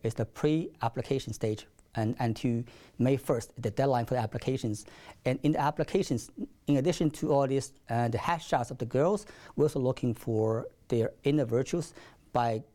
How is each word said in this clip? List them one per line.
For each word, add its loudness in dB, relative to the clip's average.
is -2
the -2
pre-application -2
stage, -4
and, 0
and 0
to 0
May 4
first, -2
the -2
deadline 2
for -2
the 2
applications. -4
And 0
in 4
the 0
applications, -2
in 4
addition 2
to -2
all 4
this, -2
uh, 2
the -2
headshots -2
of -10
the -6
girls, 2
we're 4
also -2
looking 0
for 0
their 2
inner 2
virtues -2
by 0